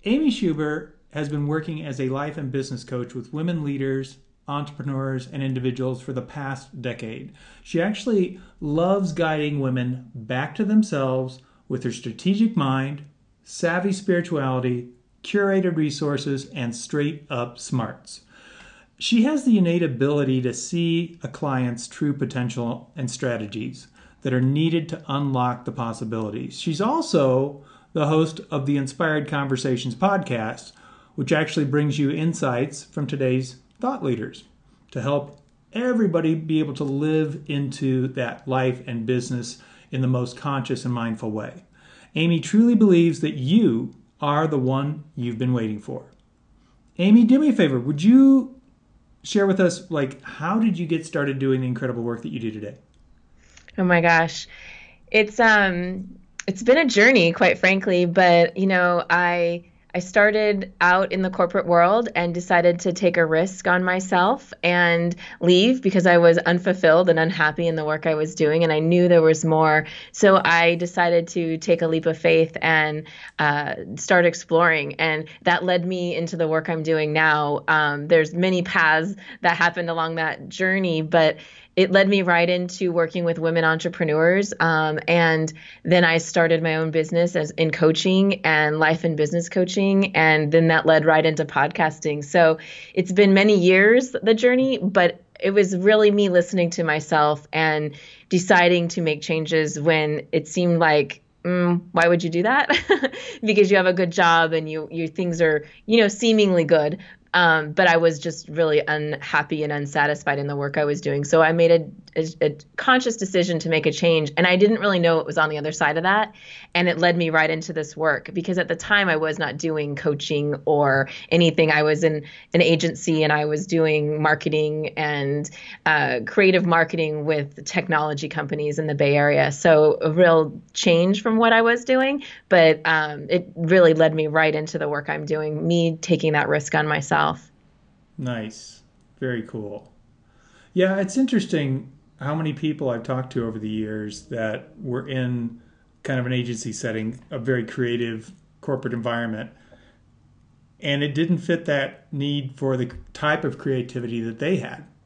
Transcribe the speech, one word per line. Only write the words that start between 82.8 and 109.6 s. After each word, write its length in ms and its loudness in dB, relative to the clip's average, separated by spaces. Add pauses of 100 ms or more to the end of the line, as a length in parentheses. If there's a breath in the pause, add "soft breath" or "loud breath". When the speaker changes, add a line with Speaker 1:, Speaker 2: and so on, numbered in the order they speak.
Speaker 2:
working 320 -2
with 140 -2
women 260 0
entrepreneurs. 960 0
Um, 380 0 (100)
and 460 2 (300 loud breath)
then 200 4
I 140 4
started 460 2
my 140 0
own 120 -2
business 460 0
as, 160 -4
in 180 0
coaching 760 2
and 360 2
life 240 2
and 120 -2
business 320 -2
coaching. 680 0
And 360 4
then 180 4
that 180 2
led 180 4
right 180 4
into 220 0
podcasting. 800 -2
So 320 4 (380 loud breath)
it's 160 -2
been 240 6
many 240 4
years, 640 4
the 100 4
journey, 460 2
but 420 0 (180)
it 120 -2
was 260 2
really 320 4
me 200 2
listening 420 2
to 120 -4
myself 720 0
and 400 -2 (340 loud breath)
deciding 600 4
to 140 -6
make 200 -2
changes 580 -2
when 520 0
it 160 -2
seemed 320 0
like, 420 2 (240)
"Mm, 460 0
why 160 2
would 160 2
you 80 -4
do 100 -2
that?" 340 0 (140)
<laughs> 240 0 (320 loud breath)
Because 240 4
you 80 4
have 80 4
a 80 4
good 160 0
job 420 4
and 160 -2
you, 220 -8
you, 180 -6
things 360 -2
are, 200 2 (220 loud breath)
you 160 4
know, 60 4
seemingly 560 2
good. 340 2 (360 loud breath)
Um, 400 2
but 140 2
I 100 4
was 220 2
just 280 -10
really 400 0
unhappy 720 -4